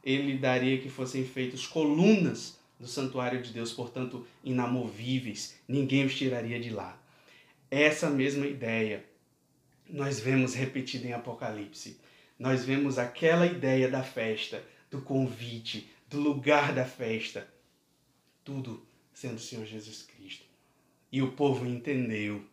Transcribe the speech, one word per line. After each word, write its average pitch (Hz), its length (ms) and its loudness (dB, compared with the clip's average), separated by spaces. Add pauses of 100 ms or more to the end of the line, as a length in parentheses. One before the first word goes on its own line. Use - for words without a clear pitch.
ele 139 340 2
daria 131 400 4
que 135 120 -6
fossem 131 360 -4
feitos 127 400 -6
colunas 160 920 4 (200)
do 120 80 -14
santuário 127 540 -2
de 110 100 -10
Deus, 117 220 -6
portanto, 123 520 -6 (180)
inamovíveis, 123 1120 -2 (120)
ninguém 135 380 4
os 135 100 0
tiraria 120 440 -2
de 117 100 -6
lá. 95 320 -8 (680)
Essa 151 400 4
mesma 143 360 2
ideia 113 600 -2 (840)
nós 139 300 -2
vemos 127 340 4
repetida 127 540 -4
em 120 60 -4
Apocalipse. 110 840 -10 (380)
Nós 127 260 2
vemos 135 360 0
aquela 165 480 4
ideia 131 420 2
da 131 140 -2
festa, 110 600 -4 (260)
do 131 120 -10
convite, 117 880 -4 (180)
do 143 120 -4
lugar 143 540 4
da 131 120 2
festa, 113 640 -6 (960)
tudo 127 420 -8 (280)
sendo 117 240 -8
o - 20 -10
Senhor 113 260 -10
Jesus 107 380 -14
Cristo. - 420 -18 (680)
E 131 100 0
o 131 100 0
povo 131 340 2
entendeu. 113 880 -2